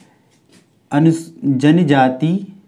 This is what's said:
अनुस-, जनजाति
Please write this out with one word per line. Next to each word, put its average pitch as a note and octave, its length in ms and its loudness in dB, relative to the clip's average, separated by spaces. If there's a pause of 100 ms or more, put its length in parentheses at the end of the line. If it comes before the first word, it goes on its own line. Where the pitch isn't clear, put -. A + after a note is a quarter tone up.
(920)
अनुस-, D#3+ 380 0 (160)
जनजाति D3 1080 0 (140)